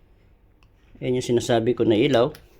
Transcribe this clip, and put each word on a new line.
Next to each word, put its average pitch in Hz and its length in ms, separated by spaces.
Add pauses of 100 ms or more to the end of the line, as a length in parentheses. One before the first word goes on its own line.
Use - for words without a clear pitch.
(960)
Yan 127 240
yung - 80
sinasabi 117 480
ko 113 80
na 113 80
ilaw. 123 400 (280)